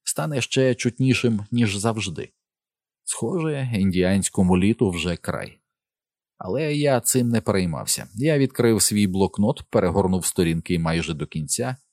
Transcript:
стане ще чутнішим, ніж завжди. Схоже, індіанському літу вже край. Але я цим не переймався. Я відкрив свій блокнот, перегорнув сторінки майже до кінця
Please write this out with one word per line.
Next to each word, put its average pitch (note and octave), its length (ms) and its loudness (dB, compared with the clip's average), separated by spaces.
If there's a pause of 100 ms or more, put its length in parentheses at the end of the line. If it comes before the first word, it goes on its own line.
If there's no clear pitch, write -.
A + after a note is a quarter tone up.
стане D3+ 380 -4
ще C3 340 2
чутнішим, A#2 760 0
ніж A2+ 240 2
завжди. G2+ 540 -4 (720)
Схоже, C#3+ 720 -4
індіанському F#2 840 2
літу G2+ 320 2
вже F2 260 -4
край. - 440 -10 (760)
Але D3 380 -4
я C#3+ 240 2
цим B2 300 0
не A#2 120 2
переймався. F2 720 -2
Я D3 240 0
відкрив A#2+ 440 2
свій G#2 260 2
блокнот, G2 640 0
перегорнув F#2 560 2
сторінки E2 540 0
майже E2 340 -2
до D2+ 140 -8
кінця A#2+ 480 -6 (180)